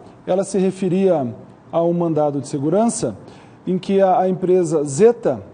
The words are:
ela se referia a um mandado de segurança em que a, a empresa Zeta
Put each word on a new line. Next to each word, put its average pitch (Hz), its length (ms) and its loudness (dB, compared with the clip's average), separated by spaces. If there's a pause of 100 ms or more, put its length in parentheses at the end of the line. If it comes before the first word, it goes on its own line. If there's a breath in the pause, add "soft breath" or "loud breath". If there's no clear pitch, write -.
(260 loud breath)
ela 185 180 0
se 190 140 -4
referia 185 800 0 (360)
a 165 120 0
um 170 100 2
mandado 151 480 0
de 135 60 -10
segurança 156 680 -2 (520 loud breath)
em 180 100 0
que 196 240 0
a, 185 200 4
a 190 60 0
empresa 180 560 0
Zeta 147 600 2 (100)